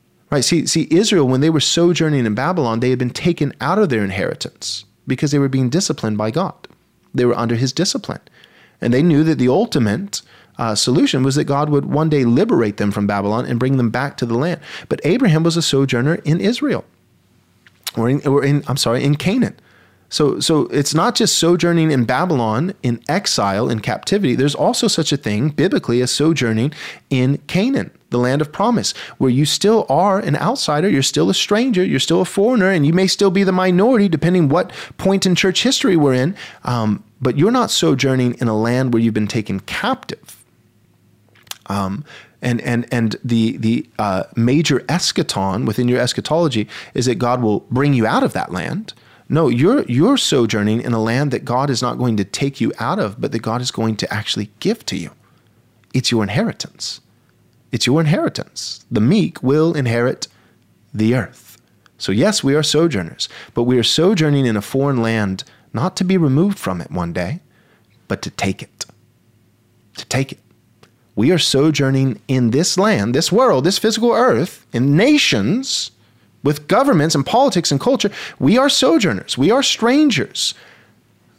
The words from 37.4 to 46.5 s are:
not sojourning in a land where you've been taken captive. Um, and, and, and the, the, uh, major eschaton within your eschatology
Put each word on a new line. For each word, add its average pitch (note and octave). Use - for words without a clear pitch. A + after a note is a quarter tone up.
not A#3+
sojourning C3
in A#2+
a A2+
land A#2+
where A2+
you've A2+
been G#2+
taken G2+
captive. -
Um, G2
and, A#2+
and, A#2+
and G#2+
the, A2+
the, A2+
uh, G2+
major C3+
eschaton A#2
within A#2+
your B2
eschatology B2